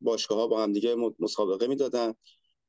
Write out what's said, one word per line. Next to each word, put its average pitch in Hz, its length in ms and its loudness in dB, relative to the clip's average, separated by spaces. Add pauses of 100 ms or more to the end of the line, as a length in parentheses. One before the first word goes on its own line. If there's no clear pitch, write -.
باشگاه‌ها 113 460 0
با 113 160 2
هم 104 100 2
دیگه 113 220 2
م-، 117 240 -2
مسابقه 104 480 0
می‌دادن. 120 480 0 (540)